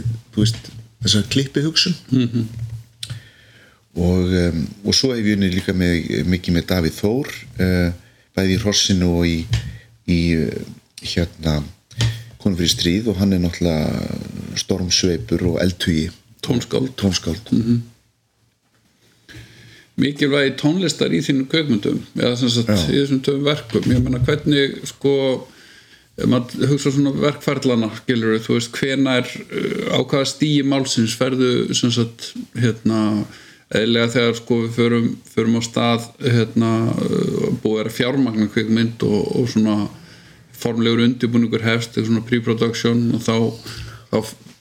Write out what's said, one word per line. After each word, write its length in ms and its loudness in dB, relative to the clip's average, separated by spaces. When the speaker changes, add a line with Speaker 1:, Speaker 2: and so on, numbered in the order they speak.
Speaker 1:
þú 140 0
veist, 280 0
þessa 260 2
klippihugsun. 680 0
Speaker 2:
Mhm. 420 0
Speaker 1:
Og, 360 2
em, 320 2
og 100 2
svo 200 2
hef 80 -2
ég 140 2
unnið 180 2
líka 180 0
með, 540 0
mikið 280 2
með 120 2
Davíð 320 0
Þór, 300 0
eh, 340 2
bæði 200 2
í 40 0
Hrossinu 500 2
og 60 2
í, 100 0
í, 100 4
eh, 320 -2
hérna, 600 -2
Konum 200 -2
fyrir 100 0
stríð 400 0
og 80 0
hann 160 2
er 60 2
náttúrulega 1200 -2
stormsveipur 880 0
og 160 0
eldhugi. 480 0
Speaker 2:
Tónskáld. 540 -2
Speaker 1:
Tónskáld. 560 -2
Speaker 2:
Mhm. 260 2
Mikilvægi 680 2
tónlistar 560 0
í 80 2
þínum 240 0
kvikmyndum, 540 0
eða 200 0
sem 140 0
sagt, 160 0
Speaker 1:
Já. 240 2
Speaker 2:
í 80 2
þessum 240 0
tveim 240 -2
verkum. 400 -2
Ég 160 4
meina, 160 0
hvernig, 640 0
sko, 300 -2
ef 80 0
maður 420 0
hugsa 220 2
svona 240 2
verkferlana, 800 0
skilurðu, 480 0
þú 160 0
veist, 160 -6
hvenær, 560 0
eh, 480 -4
á 60 2
hvaða 260 0
stigi 380 0
málsins 500 0
ferðu, 580 0
sem 180 0
sagt, 420 -4
hérna, 680 0
eðlilega 420 2
þegar, 240 2
sko, 280 -2
við 120 -4
förum, 420 2
förum 260 2
á 60 0
stað, 540 0
hérna, 560 2
eh, 600 0
búið 180 0
er 80 -4
að 120 -10
fjármagna 500 0
kvikmynd 520 0
og, 340 0
og 120 2
svona 400 2
formlegur 560 0
undirbúningur 560 0
hefst, 320 0
eða 140 -2
svona 180 0
pre-production, 840 0
og 80 0
þá, 160 0
þá 120 0
f-, 160 -6